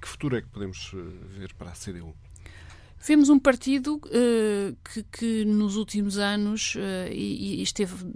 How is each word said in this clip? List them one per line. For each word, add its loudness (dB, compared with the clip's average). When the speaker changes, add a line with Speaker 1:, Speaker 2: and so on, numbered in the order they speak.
Speaker 1:
que -14
futuro -4
é -2
que -14
podemos, -10
eh, -12
ver -12
para -14
a -14
C -10
D -10
U? -14
Speaker 2:
Vemos 8
um 12
partido, 2
eh, 2
que, -8
que -2
nos 2
últimos -2
anos, 0
eh, -4
e, -4
e -2
esteve, -4